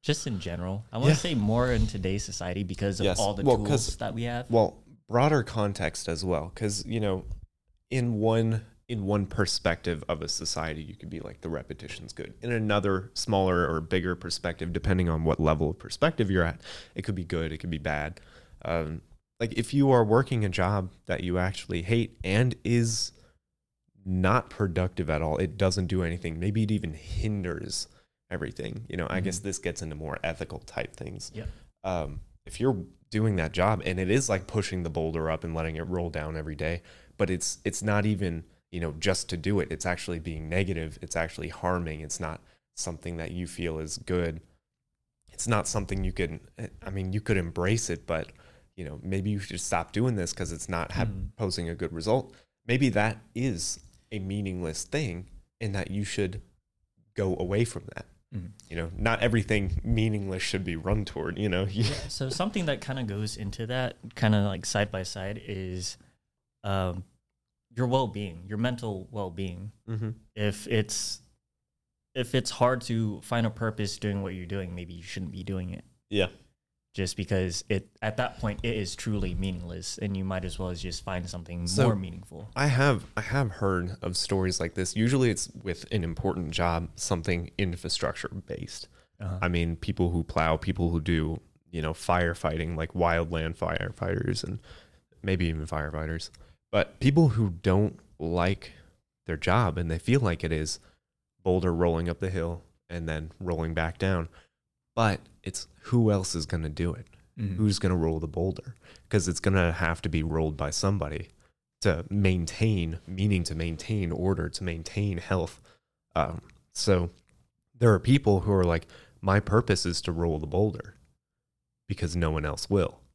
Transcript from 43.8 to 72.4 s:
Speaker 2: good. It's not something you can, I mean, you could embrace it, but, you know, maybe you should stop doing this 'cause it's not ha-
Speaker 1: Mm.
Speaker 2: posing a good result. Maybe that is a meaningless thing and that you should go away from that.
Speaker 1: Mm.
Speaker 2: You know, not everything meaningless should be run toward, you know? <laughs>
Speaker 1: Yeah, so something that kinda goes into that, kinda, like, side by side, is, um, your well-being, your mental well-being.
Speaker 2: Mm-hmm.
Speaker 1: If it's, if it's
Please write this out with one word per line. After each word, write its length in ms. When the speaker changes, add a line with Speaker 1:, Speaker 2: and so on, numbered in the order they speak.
Speaker 2:
good. 420
It's 160
not 200
something 360
you 80
can, 280
I 80
mean, 220
you 80
could 160
embrace 540
it, 160
but, 260
you 80
know, 180
maybe 280
you 80
should 220
stop 320
doing 240
this 160
'cause 200
it's 160
not 240
ha- 140
Speaker 1:
Mm. 300
Speaker 2:
posing 320
a 60
good 180
result. 420
Maybe 240
that 280
is 460
a 80
meaningless 640
thing 420
and 140
that 160
you 140
should 360
go 240
away 260
from 200
that. 120
Speaker 1:
Mm. 160
Speaker 2:
You 80
know, 200
not 260
everything 600
meaningless 580
should 220
be 120
run 280
toward, 340
you 100
know? 160
<laughs> 60
Speaker 1:
Yeah, 380
so 220
something 360
that 140
kinda 240
goes 320
into 300
that, 300
kinda, 320
like, 200
side 240
by 120
side, 440
is, 500
um, 400
your 120
well-being, 640
your 100
mental 520
well-being. 640
Speaker 2:
Mm-hmm. 220
Speaker 1:
If 340
it's, 520
if 200
it's 160